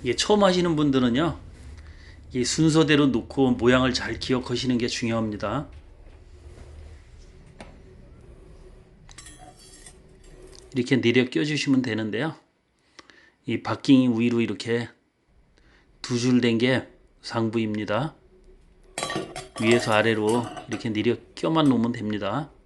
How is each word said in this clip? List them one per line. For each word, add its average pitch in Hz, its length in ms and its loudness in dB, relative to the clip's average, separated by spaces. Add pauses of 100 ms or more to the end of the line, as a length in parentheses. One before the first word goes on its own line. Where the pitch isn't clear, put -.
이게 120 120 -2
처음 208 300 2
하시는 175 320 2
분들은요, 135 600 2 (960)
이 123 120 -2
순서대로 147 640 4
놓고 123 440 0
모양을 127 400 4
잘 113 280 -6
기억하시는 123 580 -2
게 117 80 -2
중요합니다. 113 840 -4 (4000)
이렇게 123 260 2
내려 120 280 4
껴주시면 143 540 0
되는데요. 113 540 -6 (1080)
이 113 160 -4
바킹이 123 580 4
위로 117 200 0
이렇게 113 480 -4 (1120)
두 120 160 -4
줄 123 220 4
된 117 180 2
게 123 280 2 (360)
상부입니다. 110 920 -2 (1500)
위에서 113 320 4
아래로 110 540 2 (220)
이렇게 113 220 -6
내려 107 260 0 (180)
껴만 160 340 2
놓으면 117 220 2
됩니다. 107 600 -4 (160)